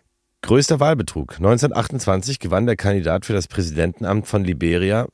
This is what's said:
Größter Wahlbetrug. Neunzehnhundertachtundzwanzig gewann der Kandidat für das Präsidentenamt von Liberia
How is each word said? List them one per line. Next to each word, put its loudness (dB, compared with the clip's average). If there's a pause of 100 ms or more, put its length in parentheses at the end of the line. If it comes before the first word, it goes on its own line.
(420)
Größter 2
Wahlbetrug. -2
Neunzehnhundertachtundzwanzig 0
gewann -2
der 2
Kandidat 0
für -2
das -2
Präsidentenamt -2
von 0
Liberia 0